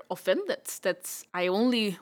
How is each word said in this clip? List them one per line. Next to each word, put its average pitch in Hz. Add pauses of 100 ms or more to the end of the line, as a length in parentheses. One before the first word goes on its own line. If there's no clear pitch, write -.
offended 294 (220)
that - (100)
I 180
only 214